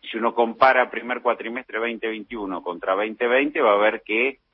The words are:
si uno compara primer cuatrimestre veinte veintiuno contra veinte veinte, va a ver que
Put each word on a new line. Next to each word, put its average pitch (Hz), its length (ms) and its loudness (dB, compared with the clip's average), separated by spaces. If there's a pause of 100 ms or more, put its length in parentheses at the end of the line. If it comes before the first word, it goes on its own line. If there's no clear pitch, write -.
si - 160 -10
uno 113 160 0
compara 120 560 4
primer 117 320 -8
cuatrimestre 117 560 -4
veinte 113 300 -4
veintiuno 104 540 -8
contra 92 320 -4
veinte 110 320 -2
veinte, 143 360 2
va 110 120 6
a 101 40 4
ver 107 260 2
que 120 360 -2 (140)